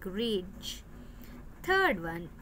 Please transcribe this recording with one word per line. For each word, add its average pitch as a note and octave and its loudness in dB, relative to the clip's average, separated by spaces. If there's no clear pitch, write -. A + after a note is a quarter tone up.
ridge. G3 -2
Third F4 6
one, E3 -4